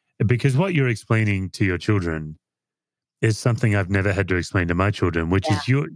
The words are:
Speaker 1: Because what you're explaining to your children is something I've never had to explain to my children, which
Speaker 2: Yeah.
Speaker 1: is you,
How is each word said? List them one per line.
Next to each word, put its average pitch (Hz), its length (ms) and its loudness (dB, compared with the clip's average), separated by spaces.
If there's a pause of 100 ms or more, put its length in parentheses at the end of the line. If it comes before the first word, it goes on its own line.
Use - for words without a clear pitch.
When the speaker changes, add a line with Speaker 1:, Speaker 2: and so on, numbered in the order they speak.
(260)
Speaker 1:
Because 123 320 0
what 185 160 0
you're 135 160 2
explaining 104 640 -2
to - 140 -2
your 90 120 0
children 80 600 -2 (840)
is 110 160 2
something 113 380 0
I've 95 140 0
never 98 240 0
had 92 140 0
to 92 80 0
explain 87 320 0
to 85 80 0
my 95 160 2
children, 82 400 0
which 98 180 2
Speaker 2:
Yeah. 98 80 2
Speaker 1:
is - 100 -6
you, 139 280 0